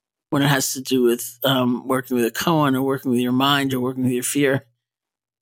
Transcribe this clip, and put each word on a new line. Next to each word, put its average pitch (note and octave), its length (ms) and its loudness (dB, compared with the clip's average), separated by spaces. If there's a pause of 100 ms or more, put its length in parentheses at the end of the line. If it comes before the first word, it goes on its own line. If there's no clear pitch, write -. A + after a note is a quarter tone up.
(300)
when C#3 140 0
it C#3+ 40 2
has C#3 260 0
to C3+ 80 -8
do C3 220 0
with, A#2+ 400 0
um, B2+ 440 0
working B2+ 300 -2
with A#2+ 80 2
a A2+ 60 0
koan D3+ 440 0
or C3 80 0
working C3+ 280 -2
with A#2+ 100 2
your B2 100 0
mind C#3 420 2
or C3 60 -2
working C3 240 -4
with B2+ 100 2
your B2 100 -2
fear, C#3 440 0 (760)